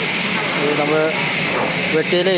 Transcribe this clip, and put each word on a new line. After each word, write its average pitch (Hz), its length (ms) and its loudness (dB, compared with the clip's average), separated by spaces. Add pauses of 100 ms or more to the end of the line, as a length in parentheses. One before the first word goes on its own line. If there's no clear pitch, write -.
(640)
ഇത് 147 180 2
നമ്മൾ 151 180 2 (960)
വെട്ടിയതിലെ 180 440 2